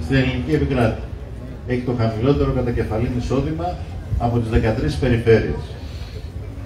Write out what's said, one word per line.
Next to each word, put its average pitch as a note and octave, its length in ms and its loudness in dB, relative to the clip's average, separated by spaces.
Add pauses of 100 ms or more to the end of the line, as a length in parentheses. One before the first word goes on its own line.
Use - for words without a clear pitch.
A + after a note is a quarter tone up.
στην C3+ 120 0
ελληνική B2+ 440 2
επικράτεια. B2 460 2 (680)
Έχει B2 180 0
το B2 100 2
χαμηλότερο C3 580 2
κατά B2 140 0
κεφαλήν A2+ 480 0
εισόδημα D#3+ 480 0 (580)
από A#2+ 140 2
τις A2 100 -2
δεκατρείς A#2+ 460 2
περιφέρειες. A2+ 680 4 (1040)